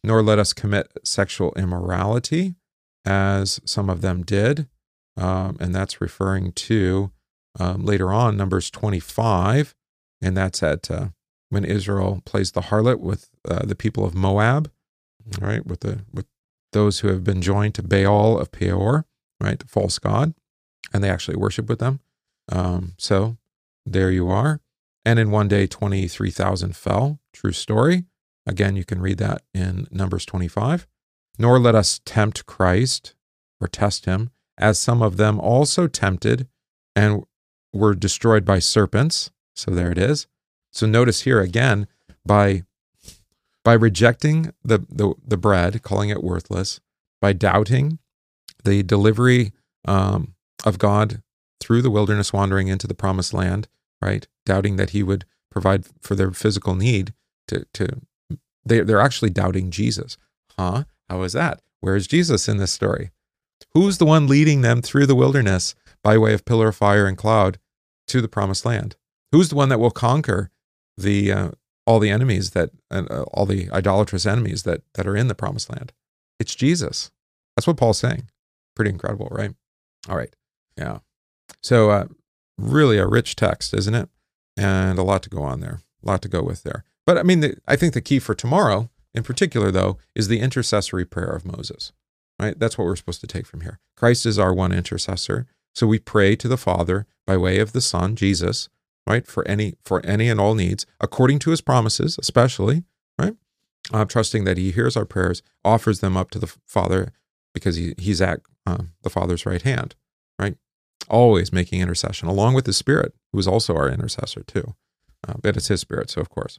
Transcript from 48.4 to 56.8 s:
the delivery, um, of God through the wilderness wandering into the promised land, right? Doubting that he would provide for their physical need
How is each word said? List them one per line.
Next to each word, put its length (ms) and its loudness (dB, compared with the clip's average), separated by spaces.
the 180 4
delivery, 720 4
um, 480 0
of 140 2
God 440 2
through 220 2
the 80 2
wilderness 420 2
wandering 360 0
into 180 -2
the 80 -6
promised 400 -2
land, 340 -2
right? 260 -2
Doubting 300 2
that 140 0
he 120 0
would 220 -2
provide 360 2
for 140 -4
their 180 0
physical 420 -2
need 380 0